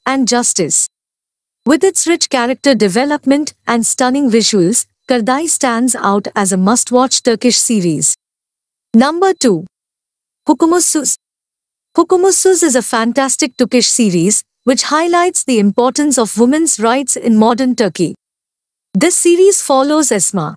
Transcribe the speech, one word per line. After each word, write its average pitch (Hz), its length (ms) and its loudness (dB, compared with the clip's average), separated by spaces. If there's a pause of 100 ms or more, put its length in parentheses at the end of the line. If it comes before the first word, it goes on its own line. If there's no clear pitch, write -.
and 262 200 -2
justice. 214 600 -2 (760)
With 285 180 2
its 381 240 0
rich 339 240 -2
character 254 460 0
development 277 800 0 (120)
and 233 180 0
stunning 262 460 0
visuals, 214 560 2 (220)
Kardai 254 400 -2
stands 240 480 -2
out 202 400 -2
as 196 160 0
a 190 40 0
must-watch 240 680 0
Turkish 233 320 0
series. 170 580 -2 (800)
Number 339 400 2
two. 185 320 -2 (840)
Hukumutsuz. 320 680 0 (800)
Hukumutsuz 359 680 2
is 269 140 0
a 240 60 0
fantastic 254 760 -2
Turkish 240 320 0
series, 190 560 0 (180)
which 262 220 0
highlights 349 580 0
the 247 160 -2
importance 247 600 0
of 214 200 -2
women's 294 400 2
rights 247 380 -2
in 226 200 0
modern 233 380 2
Turkey. 185 400 -2 (800)
This 330 220 2
series 359 440 4
follows 285 500 0
Esma, 180 460 -4